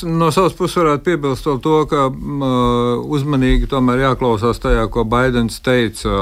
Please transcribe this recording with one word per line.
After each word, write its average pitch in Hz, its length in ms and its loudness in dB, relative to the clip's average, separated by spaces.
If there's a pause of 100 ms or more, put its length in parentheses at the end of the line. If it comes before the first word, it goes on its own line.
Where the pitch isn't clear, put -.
no 165 280 0
savas 165 240 2
puses - 240 -4
varētu 151 240 2
piebilst 147 460 -2
vēl 143 100 0
to, 156 260 0
ka, 143 200 0
m, 135 380 -4 (640)
uzmanīgi 135 600 0
tomēr 127 380 0
jāklausās 117 580 0
tajā, 120 240 2
ko 117 160 -2
Baidens 120 560 0
teica, 117 640 0